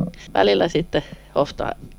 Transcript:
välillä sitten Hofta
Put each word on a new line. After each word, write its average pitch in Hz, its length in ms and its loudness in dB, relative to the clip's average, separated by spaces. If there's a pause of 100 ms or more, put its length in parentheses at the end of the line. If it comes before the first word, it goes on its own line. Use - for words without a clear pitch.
(340)
välillä 196 340 4
sitten 160 340 0 (320)
Hofta - 380 -2 (260)